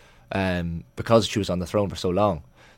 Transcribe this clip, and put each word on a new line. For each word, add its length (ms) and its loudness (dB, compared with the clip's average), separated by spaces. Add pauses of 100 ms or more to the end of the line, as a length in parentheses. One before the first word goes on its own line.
(340)
um, 500 -2 (120)
because 300 4
she 140 -4
was 100 -2
on 80 -2
the 80 -4
throne 240 0
for 60 -10
so 160 -2
long. 320 0 (340)